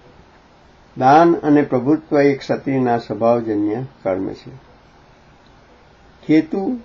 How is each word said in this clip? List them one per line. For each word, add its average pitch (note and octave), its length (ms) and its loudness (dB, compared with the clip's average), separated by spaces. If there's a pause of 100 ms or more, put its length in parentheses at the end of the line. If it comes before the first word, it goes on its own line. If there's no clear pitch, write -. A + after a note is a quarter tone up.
(960)
દાન D3+ 360 6
અને D3 280 2
પ્રભુત્વ C#3+ 600 -2
એ C#3 140 2
ક્ષત્રિયના B2+ 640 -2
સ્વભાવજન્ય A2+ 880 -2 (180)
કર્મ F#2+ 260 -4
છે. C3 400 -18 (1600)
ખેતુ, F#3+ 580 -2